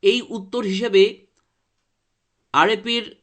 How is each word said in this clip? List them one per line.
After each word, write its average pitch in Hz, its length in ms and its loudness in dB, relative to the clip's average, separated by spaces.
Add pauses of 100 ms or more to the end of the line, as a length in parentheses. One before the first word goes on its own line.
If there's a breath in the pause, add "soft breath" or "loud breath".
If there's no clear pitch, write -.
এই 226 280 2
উত্তর 220 340 -8
হিসেবে 196 600 0 (1300)
আরএপির 220 680 0